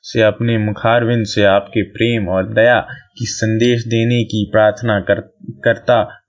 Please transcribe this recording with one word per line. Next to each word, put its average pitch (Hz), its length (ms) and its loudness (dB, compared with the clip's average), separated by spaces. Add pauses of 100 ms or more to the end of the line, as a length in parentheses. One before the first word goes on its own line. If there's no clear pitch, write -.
से 113 200 -2
अपने 113 360 2
मुखारविंद 113 680 0
से 104 180 0
आपके 98 380 2
प्रेम 110 460 -2
और 95 260 -2
दया 113 260 4 (380)
की 117 80 -8
संदेश 113 600 0
देने 117 380 0
की 107 280 -4
प्रार्थना 107 480 0
कर-, - 540 -6 (100)
करता, 117 380 2 (260)